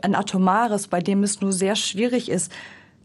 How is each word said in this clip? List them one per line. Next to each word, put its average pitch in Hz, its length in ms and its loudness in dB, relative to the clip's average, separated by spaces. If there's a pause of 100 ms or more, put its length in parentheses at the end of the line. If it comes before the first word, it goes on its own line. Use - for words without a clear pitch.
ein 196 100 2
atomares, 202 760 2
bei 180 100 0
dem 196 240 2
es 202 180 -2
nur 196 120 0
sehr 190 220 0
schwierig 240 540 -2
ist, 175 220 -2 (540)